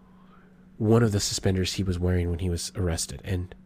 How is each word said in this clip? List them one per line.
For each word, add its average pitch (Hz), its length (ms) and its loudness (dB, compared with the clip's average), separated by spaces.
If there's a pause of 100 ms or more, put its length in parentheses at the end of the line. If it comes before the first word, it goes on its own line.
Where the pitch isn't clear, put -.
(760)
One 113 240 6
of 113 100 2
the 101 80 2
suspenders 92 540 0
he 101 100 -2
was 92 140 -2
wearing 90 320 2
when 85 100 -2
he 92 100 -2
was 85 260 -4
arrested 82 480 -2
and 90 320 -4 (100)